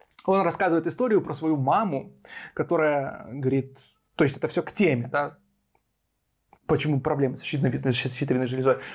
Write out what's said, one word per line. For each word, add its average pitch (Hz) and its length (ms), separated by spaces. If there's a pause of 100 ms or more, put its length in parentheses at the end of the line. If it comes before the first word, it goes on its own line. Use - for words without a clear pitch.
(260)
Он 196 160
рассказывает 170 440
историю 214 360
про 151 120
свою 156 220
маму, 143 560 (420)
которая 151 760
говорит... 131 460 (360)
То 156 100
есть 139 120
это - 100
всё - 160
к - 100
теме, 131 400
да, 143 260 (1300)
почему 147 340
проблемы 139 360
со - 80
щитовидной, 135 480
с 120 40
щитовидной 131 500
железой, 131 300 (180)